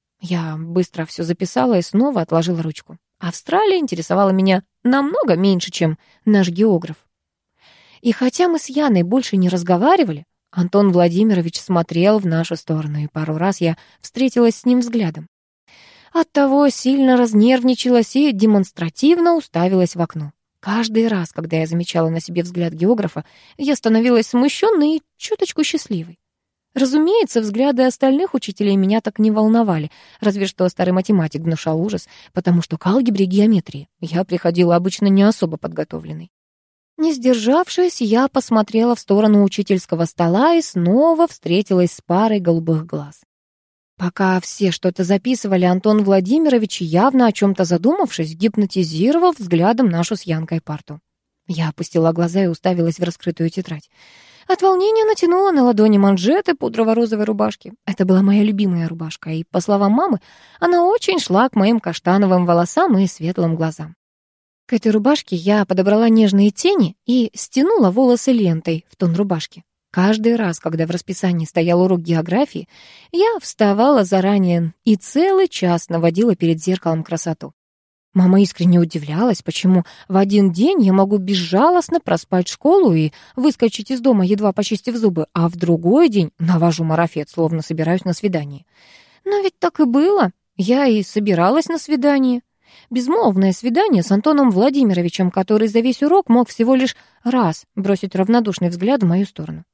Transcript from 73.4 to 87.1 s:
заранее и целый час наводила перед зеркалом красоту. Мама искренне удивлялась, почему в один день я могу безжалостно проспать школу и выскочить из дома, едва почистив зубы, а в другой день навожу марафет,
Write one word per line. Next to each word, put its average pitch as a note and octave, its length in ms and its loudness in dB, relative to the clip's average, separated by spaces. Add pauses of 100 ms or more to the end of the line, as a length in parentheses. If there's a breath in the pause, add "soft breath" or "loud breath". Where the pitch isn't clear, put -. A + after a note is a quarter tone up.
заранее F#3 720 0 (120)
и G#3+ 100 4
целый F#4+ 520 0
час F3 420 -2
наводила E3+ 460 0
перед E3 240 0
зеркалом E3 440 -4
красоту. - 500 -8 (600)
Мама F#3 280 4
искренне F3+ 380 2
удивлялась, E3 600 -2
почему F#3 440 0 (220 loud breath)
в F#3 100 0
один G3 340 4
день C4 320 2
я F#3+ 100 4
могу G3 240 2
безжалостно G3+ 800 0
проспать F3+ 480 -2
школу D#4+ 460 2
и D#3 180 0 (240 loud breath)
выскочить A#3+ 540 -2
из B3+ 120 -6
дома, A#3 220 2
едва G3+ 300 0
почистив A3 420 -4
зубы, F#3 380 0
а E3 160 0
в F3 60 -6
другой E3+ 540 2
день G3 280 0
навожу E3 460 0
марафет, D#3+ 460 -2